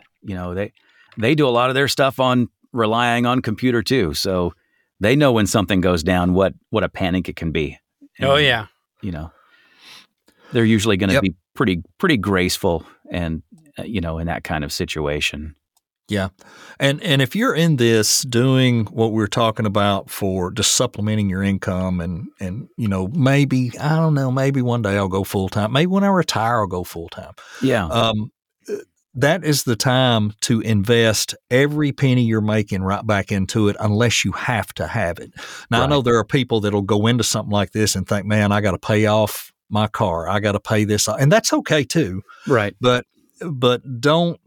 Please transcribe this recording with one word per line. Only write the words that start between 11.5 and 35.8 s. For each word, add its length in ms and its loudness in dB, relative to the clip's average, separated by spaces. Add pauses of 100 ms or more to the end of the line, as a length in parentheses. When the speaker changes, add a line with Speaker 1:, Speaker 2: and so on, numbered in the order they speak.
Speaker 1:
pretty, 300 0 (140)
pretty 200 2
graceful 680 0 (240)
and, 340 -6 (340)
uh, 60 -10
you 180 -6
know, 180 -6
in 80 -4
that 160 -6
kind 200 -4
of 80 -8
situation. 840 -6 (520)
Speaker 3:
Yeah. 220 -2 (500)
And, 220 0
and 200 2
if 140 -2
you're 200 0
in 220 2
this 440 4
doing 640 2
what 260 0
we're 140 0
talking 400 -2
about 460 0
for 400 -4
just 220 0
supplementing 580 0
your 100 -2
income 580 -2
and, 280 -6 (120)
and, 280 -10 (100)
you 100 -4
know, 200 -2
maybe, 720 0
I 160 0
don't 180 2
know, 180 0
maybe 300 0
one 220 0
day 140 0
I'll 100 0
go 160 -2
full 260 -2
time. 240 0
Maybe 140 2
when 160 0
I 60 2
retire, 500 0
I'll 80 0
go 160 -4
full 260 -12
time. 240 -18 (280)
Speaker 1:
Yeah. 260 2
Speaker 3:
Um, 440 -2 (380)
uh, 60 -6 (400)
that 280 0
is 200 0
the 120 0
time 640 2
to 200 0
invest 720 2 (160)
every 420 2
penny 340 2
you're 160 2
making 420 -2
right 220 -2
back 260 0
into 380 0
it 100 0
unless 440 0
you 100 -4
have 400 -4
to 120 -6
have 320 -4
it. 140 -16 (400)
Now, 80 2
I 20 2